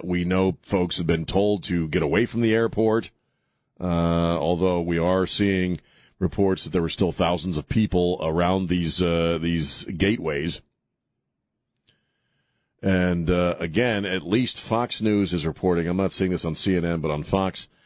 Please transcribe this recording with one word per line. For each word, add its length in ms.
we 220
know 360
folks 360
have 100
been 180
told 400
to 220
get 140
away 240
from 160
the 120
airport, 580
uh, 60
although 960
we 160
are 300
seeing 520
reports 460
that 60
there 120
were 60
still 240
thousands 460
of 100
people 560
around 460
these, 340
uh, 380
these 420
gateways. 800
And, 480
uh, 300
again, 460
at 200
least 360
Fox 400
News 320
is 120
reporting, 440
I'm 80
not 160
seeing 180
this 140
on 100
C 220
N 80
N, 160
but 100
on 120
Fox, 440